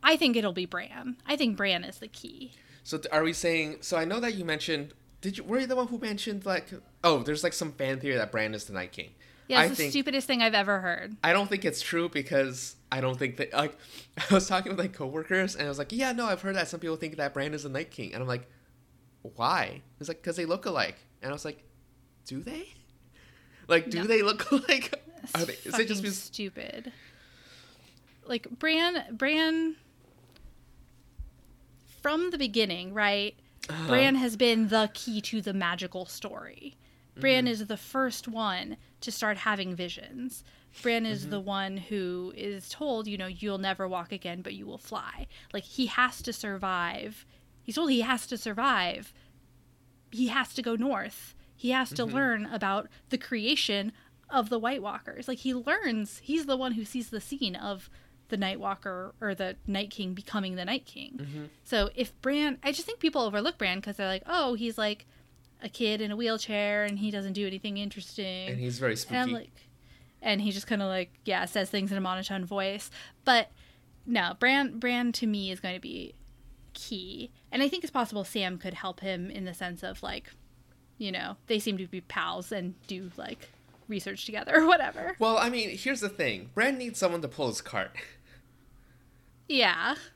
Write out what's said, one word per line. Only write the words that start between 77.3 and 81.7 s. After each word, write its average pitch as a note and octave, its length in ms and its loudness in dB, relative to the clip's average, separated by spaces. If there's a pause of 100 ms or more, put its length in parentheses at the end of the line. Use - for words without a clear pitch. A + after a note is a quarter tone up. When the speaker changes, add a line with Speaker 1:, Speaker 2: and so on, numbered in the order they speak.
Speaker 1:
And C4 120 2
I C#4 40 6
think F4 160 -2
it's E4 80 -6
possible A3 320 0
Sam F#3 360 -2
could F3+ 160 -8
help F3+ 240 -6
him F#3+ 320 -4
in F#3+ 140 -6
the F#3 100 -8
sense F3 280 -8
of, F#3+ 200 -8
like, - 280 -8 (680)
you G3+ 120 -4
know, F#3 260 -4 (100)
they A3 100 2
seem G#3 220 0